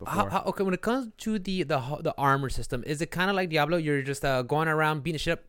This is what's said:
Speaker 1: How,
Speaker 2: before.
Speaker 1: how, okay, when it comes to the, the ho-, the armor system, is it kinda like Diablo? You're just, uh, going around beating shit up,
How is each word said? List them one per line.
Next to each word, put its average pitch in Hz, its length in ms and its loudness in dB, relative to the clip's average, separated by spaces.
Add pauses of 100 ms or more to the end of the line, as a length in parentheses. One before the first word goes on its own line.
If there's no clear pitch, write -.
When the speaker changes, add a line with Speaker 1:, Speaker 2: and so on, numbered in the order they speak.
Speaker 1:
How, 196 200 0
Speaker 2:
before. 196 40 -6
Speaker 1:
how, 190 180 -2
okay, 196 180 -2
when 190 80 0
it 180 80 -2
comes 240 380 -2
to 214 200 -2
the, 185 240 -2
the 143 160 0
ho-, 131 220 -6
the 160 160 0
armor 139 320 4
system, - 360 -2
is 151 160 -2
it 170 100 -4
kinda 185 200 2
like 185 180 2
Diablo? 156 280 2
You're 147 240 2
just, 135 240 -4
uh, 135 160 2
going 147 260 2
around 156 360 2
beating 156 160 -2
shit 165 200 0
up, - 100 -20